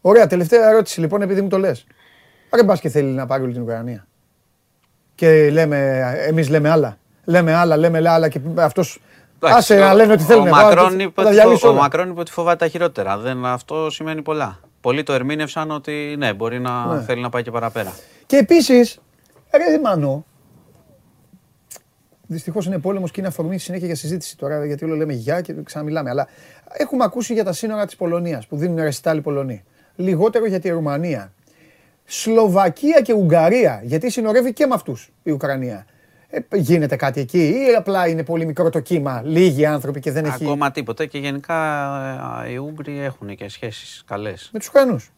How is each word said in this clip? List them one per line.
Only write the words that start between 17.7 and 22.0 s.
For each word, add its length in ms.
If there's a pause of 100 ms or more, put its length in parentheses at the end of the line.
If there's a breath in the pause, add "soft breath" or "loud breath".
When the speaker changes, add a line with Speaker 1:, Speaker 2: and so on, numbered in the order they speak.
Speaker 1:
Και 100
επίσης, 640 (520)
ρε 320
Μάνο, 420 (2000)